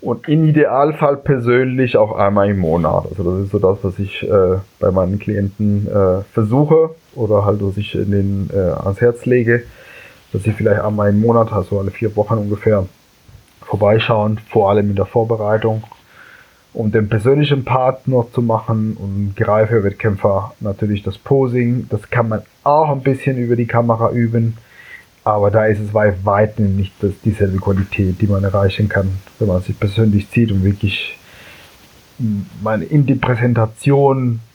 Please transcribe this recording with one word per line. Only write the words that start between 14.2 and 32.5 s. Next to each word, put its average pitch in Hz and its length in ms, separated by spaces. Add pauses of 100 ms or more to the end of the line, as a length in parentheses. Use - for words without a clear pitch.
vor 101 180
allem 104 220
in 98 60
der 95 100
Vorbereitung, 110 760 (920)
um 110 160
den 107 180
persönlichen 135 560
Part 131 440
noch 123 240
zu 123 100
machen 110 580
und 98 360
gerade 107 320
für 110 160
Wettkämpfer 101 720
natürlich 104 460
das 98 120
Posing. 123 720
Das - 220
kann 117 180
man 107 140 (220)
auch 151 260
ein 139 100
bisschen 131 380
über 120 160
die 120 140
Kamera 117 420
üben, 117 460 (680)
aber 104 300
da 107 140
ist 107 120
es 104 140
bei 104 200 (120)
weitem 104 500
nicht 95 260
das, 101 120 (120)
dieselbe 98 340
Qualität, 95 640
die 107 60
man 101 160
erreichen 104 460
kann, 95 200 (300)
wenn 113 80
man 92 160
sich - 160
persönlich 104 540
sieht 113 180
und 95 140
wirklich, 101 520 (1000)
mm, 107 220 (200)